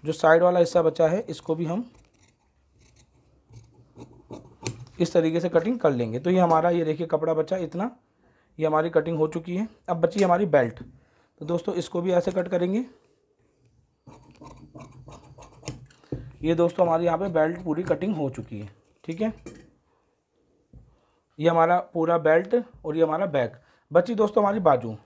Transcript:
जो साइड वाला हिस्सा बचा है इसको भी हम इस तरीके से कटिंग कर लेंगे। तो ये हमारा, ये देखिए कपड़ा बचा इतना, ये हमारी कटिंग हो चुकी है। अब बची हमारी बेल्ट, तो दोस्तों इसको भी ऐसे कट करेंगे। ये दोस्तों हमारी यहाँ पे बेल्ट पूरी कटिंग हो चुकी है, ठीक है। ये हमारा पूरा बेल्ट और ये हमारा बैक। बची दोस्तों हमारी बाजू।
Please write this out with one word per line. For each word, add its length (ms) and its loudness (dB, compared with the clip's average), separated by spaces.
जो 100 -4
साइड 300 6
वाला 160 4
हिस्सा 220 4
बचा 260 2
है 120 0
इसको 260 -6
भी 100 -4
हम 240 -6
इस 140 0
तरीके 260 2
से 100 -2
कटिंग 300 0
कर 120 2
लेंगे। 280 -2
तो 100 -4
ये 100 4
हमारा, 300 4
ये 160 0
देखिए 220 -4
कपड़ा 260 -2
बचा 260 -2
इतना, 300 -6
ये 80 -2
हमारी 220 2
कटिंग 280 0
हो 120 2
चुकी 260 -8
है। 120 -4
अब 100 -2
बची 240 0
हमारी 240 2
बेल्ट, 340 2
तो 40 -14
दोस्तों 300 -4
इसको 260 -4
भी 120 -2
ऐसे 180 2
कट 160 -4
करेंगे। 380 -2
ये 140 2
दोस्तों 300 2
हमारी 200 0
यहाँ 120 2
पे 120 -4
बेल्ट 340 0
पूरी 200 -4
कटिंग 320 -2
हो 160 -2
चुकी 280 -12
है, 100 -14
ठीक 180 -8
है। 120 -2
ये 100 2
हमारा 280 4
पूरा 260 0
बेल्ट 360 2
और 120 -6
ये 60 4
हमारा 240 0
बैक। 320 -2
बची 240 2
दोस्तों 280 2
हमारी 180 0
बाजू। 340 2